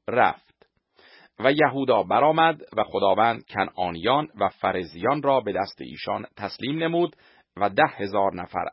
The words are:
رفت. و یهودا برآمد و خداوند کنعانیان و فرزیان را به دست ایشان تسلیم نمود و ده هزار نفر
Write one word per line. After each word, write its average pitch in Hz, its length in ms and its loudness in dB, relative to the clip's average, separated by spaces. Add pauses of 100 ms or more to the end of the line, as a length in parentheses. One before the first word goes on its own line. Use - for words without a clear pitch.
رفت. - 580 0 (720)
و 127 140 4
یهودا 131 500 2
برآمد 156 600 2 (140)
و 107 80 2
خداوند 101 600 2
کنعانیان 95 840 -2 (120)
و 98 80 2
فرزیان 92 720 -2
را 139 180 2
به 104 120 -4
دست 92 280 -4
ایشان 101 460 -8 (100)
تسلیم 127 460 -6
نمود 170 340 0 (400)
و 98 140 0
ده 143 160 4
هزار 98 480 -2
نفر 87 380 -6